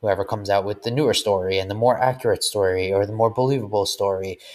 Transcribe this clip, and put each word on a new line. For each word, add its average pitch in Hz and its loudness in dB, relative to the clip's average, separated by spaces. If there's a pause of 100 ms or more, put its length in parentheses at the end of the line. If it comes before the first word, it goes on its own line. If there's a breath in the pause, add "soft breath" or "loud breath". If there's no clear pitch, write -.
whoever 98 0
comes 101 -6
out 98 2
with 104 -6
the 117 -6
newer 117 2
story 95 0
and 95 -2
the 101 -4
more 117 2
accurate 123 0
story 92 0
or 101 2
the 104 -6
more 110 2
believable 110 0
story. 95 -4 (160 loud breath)